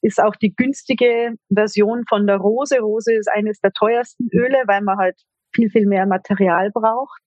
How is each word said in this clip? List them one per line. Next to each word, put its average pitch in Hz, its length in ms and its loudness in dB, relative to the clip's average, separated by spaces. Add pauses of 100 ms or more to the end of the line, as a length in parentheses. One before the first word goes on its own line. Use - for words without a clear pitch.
ist 220 200 0
auch 208 140 2
die 208 180 -2
günstige 240 800 -2 (180)
Version 214 540 0
von 208 200 0
der 202 100 2
Rose. 247 420 0
Rose 220 340 -2
ist 214 200 -2
eines 208 280 -4
der 196 100 0
teuersten 233 640 -2
Öle, 254 340 2
weil 202 140 2
man 196 160 -2
halt 185 180 -2 (400)
viel, 226 160 2
viel 208 160 2
mehr 196 180 2
Material 190 680 0
braucht. 226 540 -4